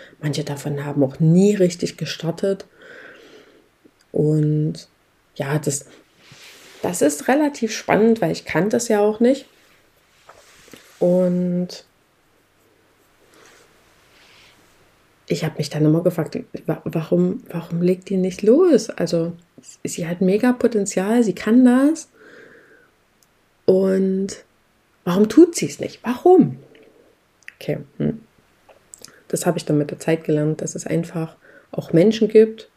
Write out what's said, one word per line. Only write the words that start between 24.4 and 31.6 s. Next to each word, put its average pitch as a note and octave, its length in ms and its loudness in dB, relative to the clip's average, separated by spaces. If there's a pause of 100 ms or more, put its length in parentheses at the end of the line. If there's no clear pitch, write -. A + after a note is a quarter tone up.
warum G3 240 2
tut E4+ 260 6
sie's - 240 -6
nicht? - 240 -10
Warum? C4+ 540 4 (1000)
Okay, - 220 -6 (200)
hm. D3+ 240 -4 (1040)
Das - 180 -6
hab E3+ 100 0
ich E3+ 100 -8
dann D3+ 120 0
mit D3 140 -4
der - 80 -12
Zeit D#3+ 240 -2
gelernt, D#3 380 -2
dass E3 120 -8
es - 120 -12
einfach E3 500 -6 (340)